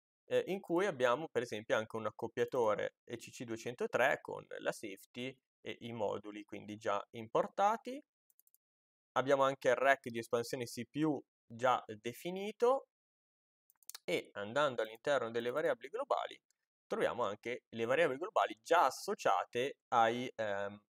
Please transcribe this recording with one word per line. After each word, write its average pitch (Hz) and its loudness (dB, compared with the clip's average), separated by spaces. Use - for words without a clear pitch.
eh, 123 4
in 196 -2
cui 175 0
abbiamo 127 2
per 117 0
esempio 113 -2
anche 110 0
un 110 -4
accoppiatore 110 0
E 120 -10
C 113 -16
C - -12
duecentotré 123 0
con 50 -10
la 135 -2
safety 120 -10
e - -10
i 117 -10
moduli 104 -4
quindi 104 -12
già 104 -2
importati. 202 -2
Abbiamo 135 4
anche 135 4
il 120 6
rack 131 4
di 117 -6
espansione 117 -2
C 117 -8
P 143 -4
U 151 2
già 120 2
definito 190 -2
e 170 -2
andando 117 -2
all'interno 117 -2
delle 117 -2
variabili 135 -2
globali - -4
troviamo 117 -2
anche 107 -6
le 113 -2
variabili 135 2
globali 110 0
già 165 6
associate 127 0
ai, 120 4
ehm, 101 -4